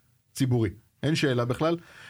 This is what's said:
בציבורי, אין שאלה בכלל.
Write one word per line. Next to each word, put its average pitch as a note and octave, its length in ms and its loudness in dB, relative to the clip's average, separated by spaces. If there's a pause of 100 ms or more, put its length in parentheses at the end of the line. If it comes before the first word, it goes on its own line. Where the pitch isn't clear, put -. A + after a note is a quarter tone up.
(320)
בציבורי, B2 380 0 (320)
אין D3 120 0
שאלה B2+ 300 0
בכלל. D#3 320 0 (320)